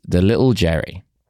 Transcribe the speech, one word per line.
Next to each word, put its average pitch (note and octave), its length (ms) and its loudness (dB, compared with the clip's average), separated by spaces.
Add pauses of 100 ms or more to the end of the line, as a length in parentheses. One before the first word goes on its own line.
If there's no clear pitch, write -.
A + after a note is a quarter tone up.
The F2+ 140 0
Little A2+ 320 2
Jerry, E2 500 -4 (260)